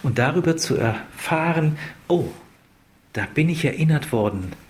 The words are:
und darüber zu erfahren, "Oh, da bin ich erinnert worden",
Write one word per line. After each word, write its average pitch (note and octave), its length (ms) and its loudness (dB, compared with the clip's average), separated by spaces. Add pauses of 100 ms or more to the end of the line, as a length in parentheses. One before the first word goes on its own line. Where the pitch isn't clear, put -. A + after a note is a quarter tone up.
und B2 160 0
darüber D#3+ 380 2
zu C#3 200 -2
erfahren, D#3+ 1000 0 (300)
"Oh, F3+ 180 2 (840)
da G#2 200 -4
bin D#3 160 4
ich D#3+ 160 -2
erinnert D#3 480 0
worden", G2+ 400 0 (180)